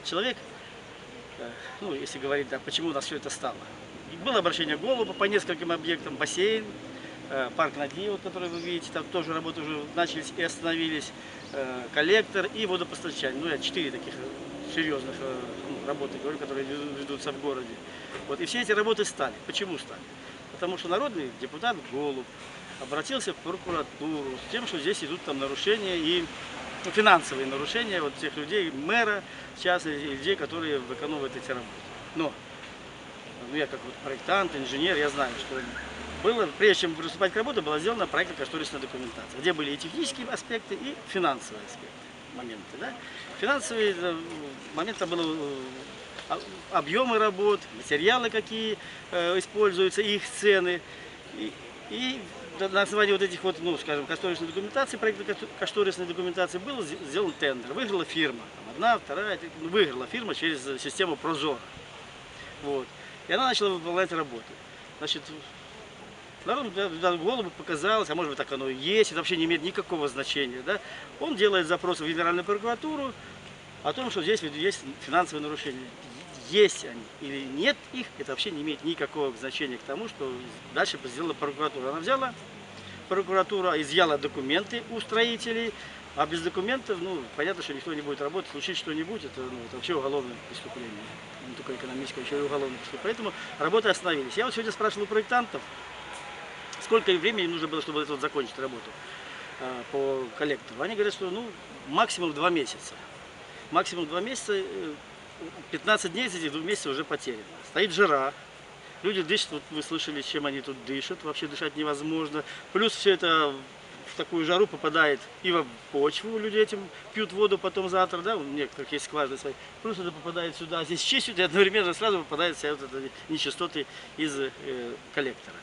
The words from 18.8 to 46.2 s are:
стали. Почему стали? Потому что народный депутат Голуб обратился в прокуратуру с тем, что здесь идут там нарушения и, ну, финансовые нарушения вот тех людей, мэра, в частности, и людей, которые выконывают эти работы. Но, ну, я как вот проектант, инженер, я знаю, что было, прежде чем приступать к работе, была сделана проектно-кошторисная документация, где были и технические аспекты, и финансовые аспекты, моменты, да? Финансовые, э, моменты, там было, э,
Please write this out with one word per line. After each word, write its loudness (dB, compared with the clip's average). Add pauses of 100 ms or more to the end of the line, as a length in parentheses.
стали. -2 (140)
Почему -2
стали? -10 (500)
Потому -2
что -6
народный 2 (120)
депутат 0 (160)
Голуб 0 (560)
обратился -2
в -4
прокуратуру -2 (100)
с -8
тем, -2
что -2
здесь 0
идут -4
там -2
нарушения 2
и, 4 (600)
ну, -2
финансовые 8
нарушения 0
вот 0
тех -2
людей, 0
мэра, 2 (340)
в -8
частности, 2
и -2
людей, 2
которые 0
выконывают -4
эти -8
работы. -4 (480)
Но, 2 (1200)
ну, 0
я 2
как -8
вот -10 (100)
проектант, 2
инженер, 2
я 4
знаю, 0
что -4 (640)
было, 4 (100)
прежде 8
чем 2
приступать 0
к -2
работе, 2
была 2
сделана 2
проектно-кошторисная -2
документация, -8
где 4
были 0
и -2
технические -4
аспекты, -4
и -6 (140)
финансовые 0
аспекты, -14 (460)
моменты, -10
да? -6 (480)
Финансовые, 4
э, 0 (580)
моменты, -2
там 0
было, 2
э, -2 (760)